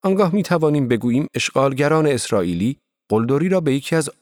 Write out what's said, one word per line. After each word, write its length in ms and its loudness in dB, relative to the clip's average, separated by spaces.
آنگاه 320 0
می‌توانیم 520 2
بگوییم 460 0
اشغالگران 760 0
اسرائیلی 720 -2
قلدری 400 0
را 120 0
به 120 0
یکی 220 -4
از 140 -2